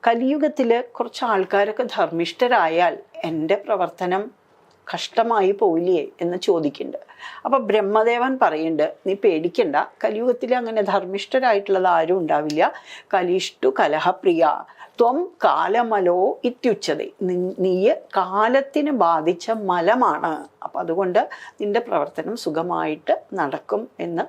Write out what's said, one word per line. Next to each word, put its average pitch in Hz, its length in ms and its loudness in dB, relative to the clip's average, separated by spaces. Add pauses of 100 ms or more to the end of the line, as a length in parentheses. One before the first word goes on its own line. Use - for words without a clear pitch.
കലിയുഗത്തില് 254 760 2
കുറച്ച് 247 420 -8
ആൾക്കാരൊക്കെ 208 580 0
ധർമ്മിഷ്ഠരായാൽ 175 1120 0 (260)
എൻ്റെ 160 320 0
പ്രവർത്തനം 190 760 -2 (640)
കഷ്ടമായി 214 580 2
പോയില്ലേ?" 180 560 2 (140)
എന്ന് 175 160 -2
ചോദിക്കുന്നുണ്ട്. 165 600 -2 (480)
അപ്പൊ 269 120 2
ബ്രഹ്മദേവൻ 226 840 2
പറയുന്നുണ്ട്, 160 540 0 (120)
"നീ 190 60 0
പേടിക്കണ്ട, 175 600 0 (300)
കലിയുഗത്തിൽ 240 500 0
അങ്ങനെ 226 260 -2
ധർമ്മിഷ്ഠരായിട്ടുള്ളത് 196 1080 0
ആരും 170 300 2
ഉണ്ടാവില്ല. 156 560 0 (400)
കലിഷ്ടു 180 640 0
കലഹപ്രിയ 165 840 2 (360)
ത്വം 262 320 2 (120)
കാലമലോ 185 1000 2
ഇത്യുച്ചതേ, 214 640 -2 (120)
നീ, 180 380 -2
നീ 185 300 2 (280)
കാലത്തിന് 247 720 0
ബാധിച്ച 170 600 0
മലമാണ്. 180 960 0 (160)
അപ്പൊ - 160 -10
അതുകൊണ്ട് 185 500 0 (320)
നിന്റെ 208 180 0
പ്രവർത്തനം 170 580 -4
സുഖമായിട്ട് 160 880 -4 (100)
നടക്കും" 190 560 -4 (100)
എന്ന് 170 300 -4